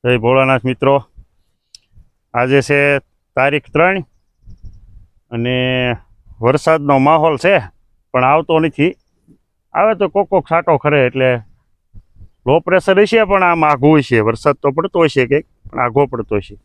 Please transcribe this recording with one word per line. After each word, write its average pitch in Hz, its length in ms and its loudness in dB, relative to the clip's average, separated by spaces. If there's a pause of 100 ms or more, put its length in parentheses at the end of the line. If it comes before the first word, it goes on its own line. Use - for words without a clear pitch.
જય 123 160 0
ભોળાનાથ 131 480 0
મિત્રો, 131 260 0 (1400)
આજે 127 340 2
છે 143 120 0 (560)
તારીખ 143 380 -2
ત્રણ 175 300 0 (1300)
અને 120 220 -4 (840)
વરસાદનો 143 580 0
માહોલ 156 440 2
છે 190 120 2 (580)
પણ 127 140 2
આવતો 160 320 2
નથી. 160 340 -2 (800)
આવે 208 260 2
તો 202 140 0
કોક 196 160 -2
કોક 185 200 -2
છાંટો 165 280 0
ખરે 147 300 0
એટલે 131 220 -2 (1160)
લો 143 200 0
પ્રેશર 185 360 0
હશે 214 240 2
પણ 190 240 0
આમ 165 160 0
આઘું 147 340 2
હશે. 120 220 0
વરસાદ 113 400 0
તો 147 100 -2
પડતો 165 280 -4 (100)
હશે 127 180 0
કંઈક 143 180 -2 (240)
પણ - 120 -8
આઘો 123 260 0
પડતો 117 300 -8
હશે. 98 280 -10